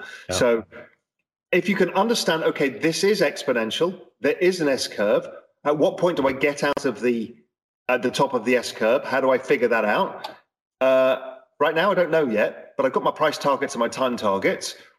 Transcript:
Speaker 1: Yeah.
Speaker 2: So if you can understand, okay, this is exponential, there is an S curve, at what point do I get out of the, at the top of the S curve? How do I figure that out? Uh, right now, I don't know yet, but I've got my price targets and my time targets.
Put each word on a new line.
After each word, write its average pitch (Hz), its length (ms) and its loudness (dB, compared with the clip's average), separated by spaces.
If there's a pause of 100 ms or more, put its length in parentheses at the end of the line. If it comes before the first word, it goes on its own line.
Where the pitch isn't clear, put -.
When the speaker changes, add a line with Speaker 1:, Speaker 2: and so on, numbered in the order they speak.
(280)
Speaker 1:
Yeah. 92 80 -2
Speaker 2:
So 117 300 2 (880)
if 185 160 2
you 190 80 0
can 175 140 2
understand, 190 520 0
okay, 151 240 0
this 147 380 0
is 196 160 4
exponential, 131 760 0 (220)
there 135 220 0
is 180 180 2
an 151 80 0
S 131 220 -2
curve, 113 360 0 (380)
at 143 140 0
what - 180 2
point 175 220 0
do 135 100 2
I 131 60 0
get 147 320 -2
out 143 180 -2
of 117 160 -4
the, 117 340 -2 (540)
at 123 140 0
the 123 100 0
top 135 220 0
of 110 120 -2
the 123 100 2
S 117 160 -2
curve? 113 320 0
How 131 160 -2
do 131 120 2
I 127 60 4
figure 123 320 0
that 113 140 0
out? 156 460 -2 (500)
Uh, 131 560 2 (240)
right 156 160 2
now, 190 160 2
I - 20 2
don't 165 180 0
know 160 140 2
yet, 110 520 -2
but 131 80 0
I've 131 80 0
got 202 100 -2
my 151 80 0
price 151 260 0
targets 135 360 -2
and 123 60 -4
my 117 100 0
time 123 260 -2
targets. 107 600 -2 (240)